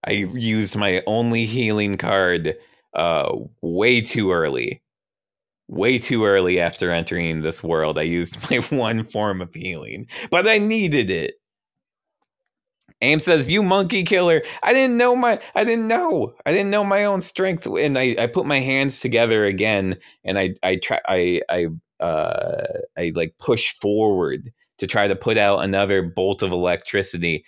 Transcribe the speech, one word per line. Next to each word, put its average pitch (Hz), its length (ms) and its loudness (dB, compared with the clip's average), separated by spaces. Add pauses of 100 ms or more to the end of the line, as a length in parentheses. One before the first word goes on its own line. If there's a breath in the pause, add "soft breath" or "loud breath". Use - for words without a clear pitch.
I 101 60 -2
used 107 640 -2
my 98 300 0
only 117 400 0
healing 107 500 0
card, 90 600 0 (380 loud breath)
uh, 80 420 0 (260)
way 107 380 2
too 107 320 0
early. 69 500 -2 (880)
Way 120 300 2
too 117 260 0
early 92 360 4
after 87 320 -2
entering 85 500 -2
this 80 220 -4
world, 80 340 0
I 80 40 -2
used 85 400 -4
<laughs> - 80 -8
my - 80 0 (180)
one 113 280 -2
form 104 380 -4
of 87 120 -14
healing. 82 540 -12 (220 loud breath)
But 185 180 2
I 220 100 4
needed 190 520 0
it. 82 240 -2 (1700)
Aim 147 200 4
says, 151 320 4
"You 208 100 4
monkey 190 420 2
killer." 175 380 4 (200 loud breath)
I 226 100 4
didn't 254 240 4
know 247 200 4
my, 240 240 2 (140 loud breath)
I 214 100 2
didn't 226 240 0
know. 226 460 0 (120)
I - 60 0
didn't 202 180 0
know 208 140 0
my 202 200 2
own 196 180 0
strength. 190 440 -4
And 135 320 0
I, 127 200 2
I 117 80 2
put - 200 -2
my 143 140 0
hands 135 400 0
together 113 440 2
again, 98 540 0 (260 loud breath)
and 95 140 0
I, 95 240 0
I 95 140 2
try, - 300 -2
I, 90 420 2
I, 87 180 0 (360)
uh, - 640 -2 (320)
I, 87 180 -4
like, 85 240 -4
push - 360 0
forward 104 800 0 (260)
to - 100 -6
try 101 200 2
to 98 80 0
put 110 220 0
out 101 260 4
another 98 380 2
bolt 92 400 -2
of 98 100 -2
electricity. 87 960 -2